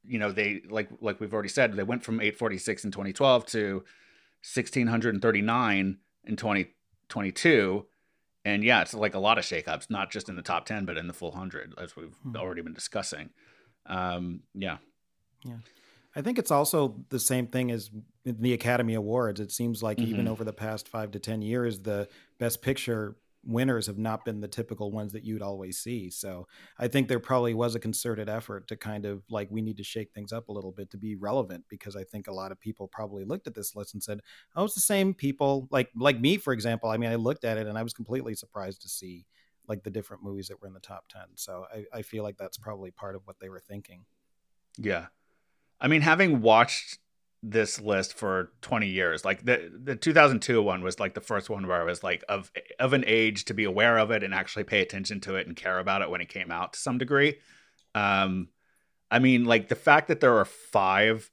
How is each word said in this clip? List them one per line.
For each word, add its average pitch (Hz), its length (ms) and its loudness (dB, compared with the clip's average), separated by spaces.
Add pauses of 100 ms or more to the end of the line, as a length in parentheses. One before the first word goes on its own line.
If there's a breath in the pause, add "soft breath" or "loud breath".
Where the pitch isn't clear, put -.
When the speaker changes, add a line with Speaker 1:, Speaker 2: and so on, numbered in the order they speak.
Speaker 1:
you 120 140 -4
know, 104 120 0
they, 101 380 0
like, 107 200 -4 (120)
like 104 180 -4
we've 101 140 -6
already 101 160 -4
said, 120 240 4
they 98 100 -2
went 120 200 -2
from 113 180 -2
eight 107 160 0
forty-six 107 480 -4
in 101 60 -4
twenty 98 220 -6
twelve 127 340 4
to 101 360 -2 (580 soft breath)
sixteen - 460 0
hundred 113 280 2
and 98 60 -2
thirty-nine 104 760 2 (260)
in 110 120 -4
twenty 101 320 0 (420)
twenty-two. 101 760 2 (600)
And 104 180 0
yeah, 117 180 6
it's, - 120 -2
like, 104 200 0
a 98 60 -4
lot 107 180 4
of 87 60 -2
shakeups, 80 460 -6
not 98 200 -4
just 104 200 -10
in 90 80 -10
the 87 40 -10
top 85 240 -4
ten, 104 200 -6
but 87 100 -8
in 82 120 -6
the 87 60 -10
full 85 200 -8
hundred, 87 440 -12
as 87 200 -14
we've 80 260 -16
Speaker 2:
Hmm. 123 140 -10
Speaker 1:
already 87 240 -6
been 80 120 -12
discussing. 78 580 -8 (560 soft breath)
Um, 90 560 -4 (100)
yeah. 95 240 -6 (640)
Speaker 2:
Yeah. 120 140 -12 (580 soft breath)
I 143 60 -6
think 233 180 0
it's - 120 -2
also 143 580 2
the 131 100 -2
same 123 280 2
thing 127 240 0
as 107 200 -6 (320)
in 117 160 -4
the 123 140 4
Academy 120 400 2
Awards. 107 480 -2
It 101 100 -8
seems 117 320 -2
like 107 160 -2
even 110 220 0
Speaker 1:
Mm-hmm. 113 100 0
Speaker 2:
over 110 140 -6
the 107 80 -6
past 110 340 -8
five 107 240 -8
to 101 80 -8
ten 110 220 -4
years, 113 400 -2
the 101 260 -4 (300 soft breath)
Best 117 240 -2
Picture 110 560 -2 (280)
winners 117 420 0
have 101 100 -6
not 110 280 -4
been 107 160 -6
the 104 60 -8
typical 104 440 -6
ones 104 220 -6
that 107 100 -12
you'd 110 180 -6
always 95 360 -8
see. 110 320 -8
So 90 380 -10 (300 soft breath)
I 120 120 -2
think 131 180 2
there 123 120 0
probably 120 340 2
was 117 220 0
a 117 40 -4
concerted 110 480 -4
effort 107 400 -8
to 110 80 -10
kind 104 300 -8
of, 101 240 -6
like, 104 200 -4
"We 110 120 -4
need 107 160 -4
to 101 80 -12
shake 110 260 -8
things 101 220 -12
up 113 160 -10
a - 20 -10
little 95 220 -10
bit 95 160 -14
to 104 80 -16
be 104 180 -8
relevant," 101 540 -2
because 101 260 -14
I 95 80 -10
think 101 240 -12
a 101 60 -10
lot 95 180 -8
of 95 80 -16
people 104 300 -10
probably 101 340 -10
looked 156 240 -10
at 113 60 -14
this 101 200 -10
list 104 200 -12
and 104 100 -10
said, 104 160 -10 (340 soft breath)
"Oh, 190 120 -2
it's 208 80 -6
the - 80 -4
same 196 320 2
people." 139 580 0
Like, 127 240 2
like 127 240 4
me, 156 160 6
for 165 160 -2
example, 117 380 0
I 110 80 0
mean, 117 120 0
I 117 60 0
looked 120 300 0
at 110 120 0
it 107 100 -4
and 107 100 -6
I 113 60 -4
was 117 100 -6
completely 117 420 -6
surprised 98 460 -10
to 92 80 -18
see, 90 360 -12 (400)
like, 104 180 -8
the 101 80 -8
different 101 320 -10
movies 98 260 -8
that 98 100 -16
were 101 80 -18
in 95 60 -18
the 95 80 -20
top 90 260 -18
ten. 95 280 -20
So 92 380 -12
I, 107 120 -12 (140)
I - 20 -8
feel 110 220 -8
like 101 120 -8
that's - 220 -12
probably 95 340 -14
part 98 240 -12
of 95 100 -14
what 95 140 -20
they 95 80 -16
were 92 140 -16
thinking. 98 420 -16 (760)
Speaker 1:
Yeah. 95 280 -2 (720)
I - 80 0
mean, 151 140 4
having 160 400 6
watched 113 560 6 (460)
this 110 360 0
list 101 360 0
for 95 360 -2 (100)
twenty 107 260 0
years, 90 360 0
like, 95 220 0
the, 85 260 2
the 127 240 -6
two 160 160 0
thousand 143 280 8
two 117 200 4
one 92 220 2
was, 92 180 -4
like, 98 140 -2
the 104 80 -8
first 104 300 -4
one 98 160 -4
where 90 120 2
I 85 40 0
was, 87 200 -2
like, 90 240 -2
of, 98 240 -4 (280)
of 127 140 4
an 131 120 4
age 110 400 2
to 104 80 -4
be 107 100 0
aware 110 360 6
of 107 100 4
it 107 140 2
and 98 100 -4
actually 95 300 -4
pay 101 180 2
attention 98 400 -2
to 95 140 -4
it 95 100 -2
and 85 100 -12
care 92 220 -2
about 95 240 0
it 82 80 -2
when 90 100 -4
it 87 100 -8
came 92 200 -8
out 85 240 -6
to - 60 -12
some 123 180 -2
degree. 139 380 4 (580 soft breath)
Um, 98 560 2 (600)
I 127 80 6
mean, 127 260 8
like, 113 220 6
the 123 80 2
fact 156 320 6
that - 120 2
there 123 160 8
are 101 100 6
five 104 880 2